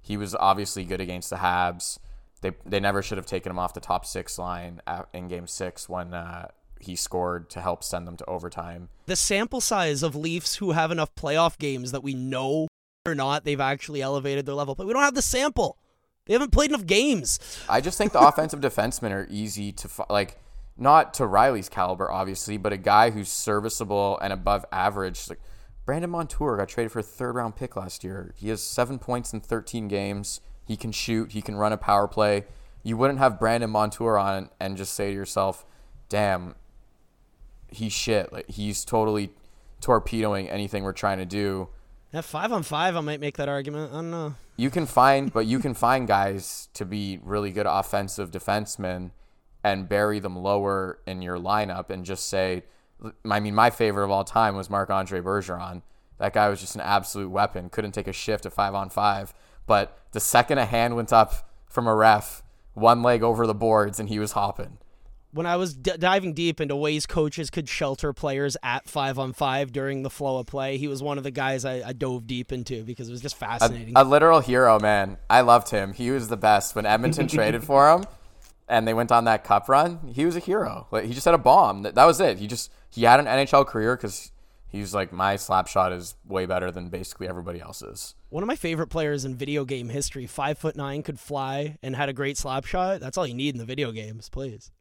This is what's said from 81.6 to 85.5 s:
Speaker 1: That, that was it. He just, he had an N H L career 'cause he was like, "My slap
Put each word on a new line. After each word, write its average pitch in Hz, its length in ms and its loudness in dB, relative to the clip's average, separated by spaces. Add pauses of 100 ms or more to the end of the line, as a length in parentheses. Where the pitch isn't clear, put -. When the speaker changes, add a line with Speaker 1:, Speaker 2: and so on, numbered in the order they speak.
Speaker 1:
That, 104 140 -6
that 131 100 12
was 170 160 8
it. 117 160 4
He 104 80 -8
just, 113 260 -8 (200)
he 117 140 0
had 123 140 12
an 110 80 2
N 127 120 4
H 139 160 2
L 139 100 8
career 117 320 0
'cause - 320 -10 (380)
he 101 140 -10
was 95 120 -8
like, 98 180 -2
"My 95 240 0
slap 92 320 0